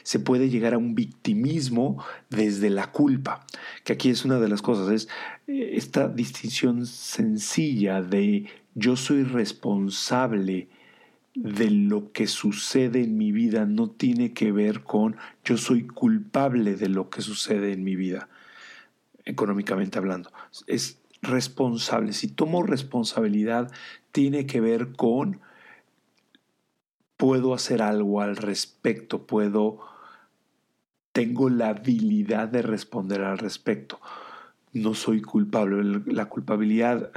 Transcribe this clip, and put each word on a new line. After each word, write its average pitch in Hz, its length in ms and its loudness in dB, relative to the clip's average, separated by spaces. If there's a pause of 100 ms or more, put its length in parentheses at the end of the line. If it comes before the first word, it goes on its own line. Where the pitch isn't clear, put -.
se - 160 -2
puede 127 320 2
llegar 117 240 2
a 120 40 4
un 117 160 0
victimismo 127 1080 0 (260)
desde 104 420 2
la 98 200 -2
culpa, 135 560 2 (380)
que - 80 0
aquí 120 180 2
es 117 140 0
una 131 140 2
de 113 100 4
las 104 140 0
cosas, 101 280 2
es, 107 180 0 (380)
eh, 269 280 -4
esta 143 340 0
distinción 120 800 -2
sencilla 107 1160 0
de 101 440 0 (280)
yo 123 220 2
soy 135 280 2
responsable 104 1400 -2 (680)
de 110 360 0
lo 104 420 2
que - 140 0
sucede 120 760 0
en 113 140 0
mi 107 140 2
vida, 110 340 2
no 107 240 0
tiene 120 440 0
que 110 180 0
ver 104 320 0
con 110 340 0 (280)
yo 120 120 2
soy 117 300 2
culpable 113 880 2
de 98 140 -2
lo 95 200 0
que - 140 -8
sucede 101 500 -2
en 95 120 -6
mi 95 100 -2
vida, 92 340 -4 (960)
económicamente 101 760 -2
hablando. 92 340 -4 (340)
Es - 340 -4 (220)
responsable. 120 920 -2
Si - 160 -4
tomo 165 340 0
responsabilidad, 117 1080 0 (420)
tiene 139 340 2
que 127 140 0
ver 117 320 0
con 135 480 0 (1800)
puedo 131 360 4
hacer 120 300 0
algo 104 400 2
al 101 140 -4
respecto, - 920 -4
puedo, 107 540 0 (1300)
tengo 123 380 2
la 117 180 2
habilidad 107 800 2
de 117 140 0
responder 101 600 -4
al 98 140 -2
respecto. - 640 -6 (720)
No 110 220 -2
soy 110 260 0
culpable. 104 600 0
El, 101 260 -2
la 107 200 -2
culpabilidad, 113 920 0